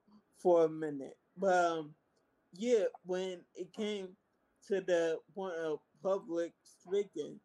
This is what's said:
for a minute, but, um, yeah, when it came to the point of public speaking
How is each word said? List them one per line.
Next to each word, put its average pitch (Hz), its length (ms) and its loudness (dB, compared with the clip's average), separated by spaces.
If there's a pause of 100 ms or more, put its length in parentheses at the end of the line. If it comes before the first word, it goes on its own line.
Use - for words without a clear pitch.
(380)
for 170 260 6
a 156 60 6
minute, 151 480 -8 (180)
but, 185 180 2
um, 165 400 0 (580)
yeah, 214 320 2 (220)
when 180 340 -4 (140)
it 180 180 -12
came 208 360 -6 (580)
to 196 140 0
the 165 380 2 (180)
point 190 180 -6
of 160 240 -4 (240)
public 170 500 -2 (120)
speaking 190 800 -6